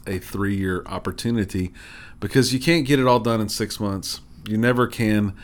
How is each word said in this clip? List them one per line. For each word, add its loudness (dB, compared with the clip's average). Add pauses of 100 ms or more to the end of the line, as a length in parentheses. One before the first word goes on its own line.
a -4
three-year -2
opportunity -4 (460)
because 2
you 0
can't 2
get 4
it 4
all 6
done 0
in -2
six -6
months. -4 (260)
You -2
never 4
can 0 (100)